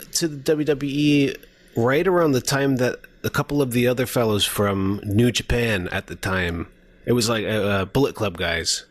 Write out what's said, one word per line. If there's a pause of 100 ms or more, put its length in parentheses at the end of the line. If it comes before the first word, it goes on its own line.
(120)
to
the
W
W
E (420)
right
around
the
time
that (240)
a
couple
of
the
other
fellows
from
New
Japan
at
the
time, (400)
it
was,
like,
uh,
uh,
Bullet
Club
guys